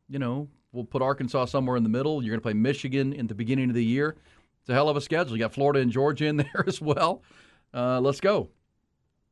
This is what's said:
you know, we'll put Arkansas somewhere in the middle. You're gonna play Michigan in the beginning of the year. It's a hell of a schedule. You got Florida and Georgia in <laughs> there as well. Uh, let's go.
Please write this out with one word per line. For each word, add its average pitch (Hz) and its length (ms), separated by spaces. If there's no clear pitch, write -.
you 139 120
know, 135 300
we'll 120 120
put 127 180
Arkansas 131 440
somewhere 127 320
in 117 60
the 110 60
middle. 135 320
You're 110 120
gonna 110 80
play 110 120
Michigan 135 600
in 123 140
the 107 80
beginning 127 340
of 117 60
the 117 100
year. 143 320
It's - 80
a 127 40
hell 143 160
of 143 80
a 139 40
schedule. 156 340
You 110 40
got 110 140
Florida 139 260
and 123 120
Georgia 139 360
in 151 100
<laughs> - 0
there 147 300
as - 120
well. 160 440
Uh, 127 280
let's 135 200
go. 190 280